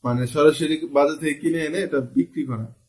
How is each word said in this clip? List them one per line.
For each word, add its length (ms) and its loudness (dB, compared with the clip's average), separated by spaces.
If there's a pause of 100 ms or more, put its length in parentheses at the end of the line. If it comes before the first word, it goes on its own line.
মানে 220 0
সরাসরি 640 2
বাজার 240 4
থেকে 180 -2
কিনে 240 -2
এনে 200 -4
এটা 220 -2
বিক্রি 460 -4
করা। 280 -8 (140)